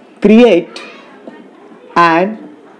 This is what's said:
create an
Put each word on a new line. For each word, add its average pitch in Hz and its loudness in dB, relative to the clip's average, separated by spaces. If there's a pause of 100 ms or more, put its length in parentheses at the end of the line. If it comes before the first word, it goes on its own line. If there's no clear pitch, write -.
(220)
create 214 2 (1160)
an 170 -2 (240)